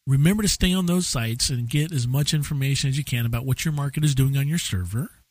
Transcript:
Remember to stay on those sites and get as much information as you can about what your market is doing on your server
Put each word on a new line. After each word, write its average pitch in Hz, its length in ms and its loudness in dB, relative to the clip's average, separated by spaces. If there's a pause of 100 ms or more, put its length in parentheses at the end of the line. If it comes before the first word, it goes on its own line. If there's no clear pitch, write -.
Remember 156 360 4
to 202 60 2
stay 180 220 2
on 185 140 2
those 175 220 2
sites 117 420 -2
and 120 180 -2
get 147 240 0
as 123 160 -2
much 139 280 0
information 139 540 0
as 135 100 -2
you 147 40 -4
can 120 220 -2
about 117 220 -2
what 127 180 -2
your 160 80 0
market 143 320 -2
is 147 80 2
doing 135 240 2
on 139 100 0
your 165 120 0
server 98 500 -4 (220)